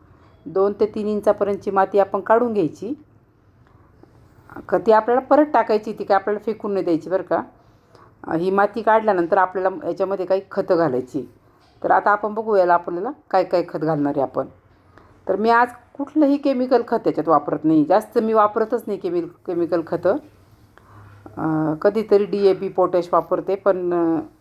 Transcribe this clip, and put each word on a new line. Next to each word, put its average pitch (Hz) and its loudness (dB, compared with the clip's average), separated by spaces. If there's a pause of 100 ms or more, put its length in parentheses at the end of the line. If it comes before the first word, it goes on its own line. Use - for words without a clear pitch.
(460)
दोन 190 0
ते 202 0
तीन 208 -6
इंचापर्यंतची 208 -2
माती 190 2
आपण 196 0
काढून 233 2
घ्यायची. 208 -4 (1600)
क-, - -2
ती 180 2
आपल्याला 226 4
परत 277 4
टाकायची, 220 0
ती 202 -8
काय 196 2
आपल्याला 208 -2
फेकून 220 -6
नाही 185 -2
द्यायची 165 -2
बरं 185 -2
का. 180 -2 (840)
अ, - -4
ही 175 -2
माती 202 0
काढल्यानंतर 208 2
आपल्याला 185 0
याच्यामध्ये 190 -4
काही 190 0 (100)
खतं 185 0
घालायची. 131 -2 (520)
तर - 0
आता 190 4
आपण 208 -2
बघू 214 -2
याला 175 4
आपल्याला 175 -4 (200)
काय 185 2
काय 175 0
खत 170 -10
घालणार 151 -2
आहे 135 0
आपण. 135 -4 (840)
तर 185 0
मी 214 0
आज 240 4 (300)
कुठलंही 285 2
केमिकल 254 0
खत 226 -2
याच्यात 160 -2
वापरत 151 2
नाही, 156 4
जास्त 190 0
मी 220 0
वापरतच 220 0
नाही 202 -6
केमि-, 170 -6
केमिकल 170 -2
खतं. 180 0 (1200)
अ, 156 -2
कधीतरी 208 2
डीएपी, 190 0
पोटॅश 180 0
वापरते, 175 0
पण, 185 0
अ, 165 0 (200)